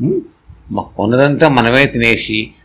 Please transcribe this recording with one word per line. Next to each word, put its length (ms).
ఉమ్, 180
మ-, 140
ఉన్నదంతా 500
మనమే 380
తినేసి 640